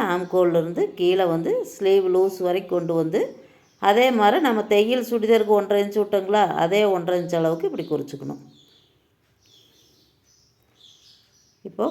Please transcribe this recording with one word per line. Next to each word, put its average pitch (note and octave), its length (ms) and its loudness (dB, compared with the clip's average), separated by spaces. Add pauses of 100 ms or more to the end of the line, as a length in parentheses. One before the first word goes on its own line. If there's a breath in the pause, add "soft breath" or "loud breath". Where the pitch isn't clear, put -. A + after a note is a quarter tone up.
(140)
ஆம்கோல்லேருந்து F3 680 0 (160)
கீழே F3+ 260 2 (100)
வந்து F3 160 -2 (240)
ஸ்லீவ் G3 380 2
லூஸ் F#3+ 240 2 (100)
வரைக்கும் F#3 300 -2
கொண்டு E3+ 160 -2 (100)
வந்து E3 160 -2 (680 soft breath)
அதே A3+ 160 4 (120)
மாதிரி G#3+ 280 4
நம்ம A3+ 140 0 (120)
தையல் A#3 360 2
சுடிதாருக்கு G#3+ 500 2
ஒன்றரை G3+ 260 0
இன்ச்சு G3+ 180 -4
விட்டோங்களா, G3+ 400 0 (220)
அதே F#3+ 180 2 (140)
ஒன்றரை F3+ 260 -2
இன்ச்சு E3+ 180 -4
அளவுக்கு E3 300 -2
இப்படி F#3+ 200 -8
குறிச்சுக்கணும். C#3 520 -8 (3250)
இப்போ G#3 240 -6